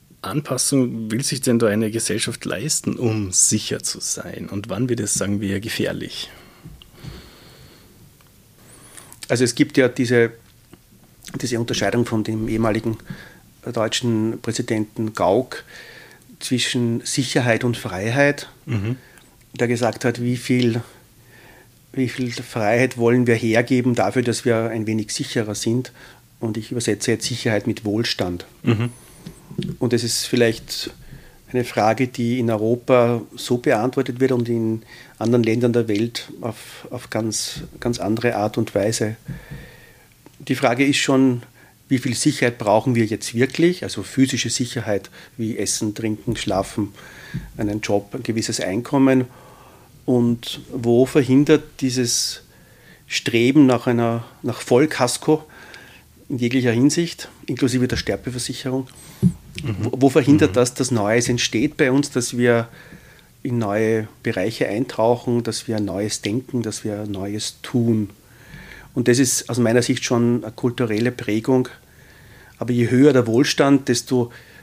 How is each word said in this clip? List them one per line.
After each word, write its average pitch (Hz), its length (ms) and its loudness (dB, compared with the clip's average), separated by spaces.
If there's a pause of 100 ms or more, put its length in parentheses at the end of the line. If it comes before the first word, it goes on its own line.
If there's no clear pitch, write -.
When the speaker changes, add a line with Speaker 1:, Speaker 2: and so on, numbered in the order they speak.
(220)
Speaker 1:
Anpassung 123 920 -2
will 123 100 -2
sich 135 200 -6
denn 120 160 2
da 113 80 4
eine 107 240 0
Gesellschaft 110 540 -4
leisten, - 520 -4
um 107 340 -2
sicher - 520 0
zu - 180 -8
sein? - 480 -8
Und 101 200 -8
wann 113 200 -2
wird 117 100 -2
es, 101 160 -2
sagen 101 260 -2
wir, 98 200 -2
gefährlich? - 680 -6 (3000)
Speaker 2:
Also 127 160 0
es 120 100 0
gibt - 220 0
ja 127 120 6
diese, 120 440 2 (1080)
diese 117 200 -2
Unterscheidung 117 460 0
von 110 180 0
dem 110 240 -4
ehemaligen 110 480 0 (720)
deutschen 113 720 0
Präsidenten 110 720 -4
Gauck 98 500 0 (760)
zwischen 120 640 -2
Sicherheit 123 600 0
und 120 120 0
Freiheit, 117 720 0 (160)
Speaker 1:
Mhm. 117 320 -2 (560)
Speaker 2:
der 120 160 0
gesagt 117 360 0
hat, 120 180 0
wie 123 140 0
viel, 120 460 2 (1080)
wie 131 160 -2
viel 123 240 -6
Freiheit 120 640 0
wollen 120 280 4
wir 117 80 6
hergeben 120 600 2
dafür, 113 280 2
dass 113 220 -2
wir 113 240 2
ein 110 180 -6
wenig 107 260 -2
sicherer 110 420 -4
sind. 120 380 -2 (480)
Und 110 160 -4
ich 110 140 -10
übersetze 117 420 -2
jetzt 107 140 -2
Sicherheit 113 400 -2
mit 110 180 -2
Wohlstand. 101 600 -2 (180)
Speaker 1:
Mhm. 120 280 0 (880)
Speaker 2:
Und 120 160 -2
es 113 100 0
ist - 220 -4
vielleicht - 640 -2 (600)
eine 123 120 0
Frage, 113 440 2
die 123 320 -2
in 117 100 0
Europa 120 720 2 (140)
so - 220 -2
beantwortet 127 600 0
wird 131 140 2
und 120 160 0
in 113 340 -2 (360)
anderen 117 260 2
Ländern 117 280 2
der 113 140 2
Welt 110 420 -2 (120)
auf, - 500 -12
auf - 200 -12
ganz, - 500 -4 (180)
ganz 120 220 -4
andere 113 340 0
Art 107 240 -2
und 113 160 -2
Weise. 110 400 0 (1300)
Die 135 160 -2
Frage 127 280 2
ist 139 120 4
schon, 131 480 2 (440)
wie 131 100 2
viel 120 180 -4
Sicherheit 123 420 2
brauchen 110 380 2
wir 117 80 4
jetzt 107 300 -4
wirklich? 160 500 2
Also 98 180 -8
physische 123 480 0
Sicherheit 110 600 -2 (260)
wie 110 200 -4
Essen, 107 380 -4
Trinken, 110 400 -4
Schlafen, 101 580 -2 (640)
einen 104 240 -4
Job, 101 340 -2
ein 117 100 -10
gewisses 113 340 -4
Einkommen. 127 680 2 (800)
Und 120 560 0 (120)
wo 120 340 4
verhindert 143 560 4 (180)
dieses 127 640 -2 (640)
Streben 127 600 4
nach 123 200 2
einer, 117 380 2 (180)
nach 120 180 -4
Vollkasko 143 840 2 (920)
in 123 60 -4
jeglicher 120 320 2
Hinsicht, 151 560 0 (180)
inklusive 123 400 0
der 117 100 -4
Sterbeversicherung. 123 920 -6 (760)
Speaker 1:
Mhm. 110 200 -4
Speaker 2:
Wo, 107 180 -2
wo 135 100 8
verhindert 143 400 6
Speaker 1:
Mhm. 92 40 -6
Speaker 2:
das, 127 200 2
dass 127 160 -2
Neues 113 380 2
entsteht 123 480 -2
bei 131 160 2
uns, 139 180 2
dass 123 260 -4
wir 120 320 2 (760)
in 120 140 -2
neue 110 500 0 (160)
Bereiche 113 420 -2
eintauchen, 120 800 0
dass - 240 -6
wir 110 100 -2
Neues 101 440 -4
denken, 120 400 -4
dass 107 200 -8
wir 104 240 -6
Neues 101 560 -8
tun? 117 480 0 (840)
Und 123 120 -2
das 123 140 6
ist - 280 0
aus 120 100 -2
meiner 120 240 4
Sicht 127 220 -2
schon 120 380 2
eine 110 100 -10
kulturelle 120 600 -2
Prägung. 120 560 0 (920)
Aber 120 140 -4
je 120 180 0
höher 135 220 8
der 123 160 4
Wohlstand, 139 600 4
desto, 120 440 0 (300)